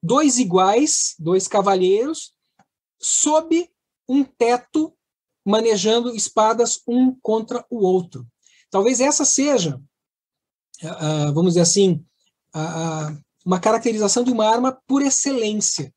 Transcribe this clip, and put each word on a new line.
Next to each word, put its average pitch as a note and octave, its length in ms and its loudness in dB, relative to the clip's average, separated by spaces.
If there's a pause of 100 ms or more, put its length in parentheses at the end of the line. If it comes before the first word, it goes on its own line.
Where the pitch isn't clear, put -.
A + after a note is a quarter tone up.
Dois B3+ 360 2
iguais, G3+ 800 2
dois F#3 280 0
cavalheiros, G3+ 840 0 (680)
sob D#4+ 680 0 (380)
um C4+ 160 2
teto, B3 680 -2 (520)
manejando A3 720 0
espadas A3+ 720 0
um B3+ 360 2
contra A3+ 480 -4
o A3 140 -2
outro. F3 420 -2 (440)
Talvez A3 300 2
essa C#4+ 240 0
seja, B3 560 0 (1000)
ah, E3 180 -12
ah, D3+ 320 -2
vamos E3+ 220 2
dizer F3 80 4
assim, F#3 420 2 (480)
ah, D#3+ 560 -6
ah, D3+ 80 -12 (280)
uma F3+ 160 -2
caracterização A3 640 0
de B3+ 60 0
uma G#3+ 180 0
arma B3 280 0 (100)
por C#4 160 0
excelência. A3 960 -4